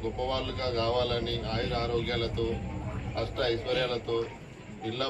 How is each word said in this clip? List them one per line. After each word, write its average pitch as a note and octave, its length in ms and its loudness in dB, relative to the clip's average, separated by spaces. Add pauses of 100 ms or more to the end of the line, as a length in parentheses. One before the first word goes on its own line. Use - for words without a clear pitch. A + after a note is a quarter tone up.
గొప్పవాళ్ళుగా B2+ 640 0 (100)
కావాలని A#2 560 2 (200)
ఆయుర B2 280 0
ఆరోగ్యాలతో, A#2 640 2 (760)
అష్ట A2 160 -2 (160)
ఐశ్వర్యాలతో, B2 640 0 (760)
ఇళ్ళ B2 200 0